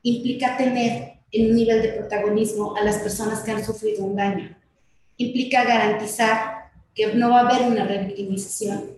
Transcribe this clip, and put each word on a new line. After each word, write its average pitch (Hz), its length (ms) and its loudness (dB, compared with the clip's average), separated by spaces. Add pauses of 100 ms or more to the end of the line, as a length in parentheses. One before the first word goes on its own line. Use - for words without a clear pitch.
Implica 247 520 -2
tener 247 600 -2 (160)
en 220 180 2
un 233 80 6
nivel 226 240 4
de 220 80 0
protagonismo 208 880 -2
a 208 60 0
las 208 140 2
personas 214 420 -4
que 220 120 -6
han 208 140 -4
sufrido 208 400 -4
un 202 100 -4
daño. 196 400 -4 (640)
Implica 247 480 0
garantizar 226 1040 0 (240)
que 214 220 0
no 240 160 4
va 247 100 8
a 240 80 4
haber 254 180 4
una 214 160 2
revictimización. 190 1000 -4 (140)